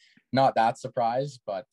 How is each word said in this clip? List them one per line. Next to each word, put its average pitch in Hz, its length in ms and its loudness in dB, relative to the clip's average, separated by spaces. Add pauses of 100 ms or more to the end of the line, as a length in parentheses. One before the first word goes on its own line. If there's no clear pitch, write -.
(340)
not 131 220 2
that 113 240 2
surprised, 123 680 -4
but, 95 280 -8